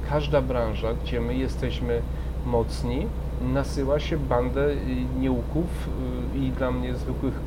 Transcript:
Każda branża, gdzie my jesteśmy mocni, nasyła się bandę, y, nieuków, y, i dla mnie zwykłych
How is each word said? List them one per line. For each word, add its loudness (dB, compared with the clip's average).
Każda 2
branża, 0
gdzie 0
my 0
jesteśmy 0
mocni, 0
nasyła 2
się 0
bandę, 2
y, 0
nieuków, 0
y, 0
i 2
dla 0
mnie -2
zwykłych -2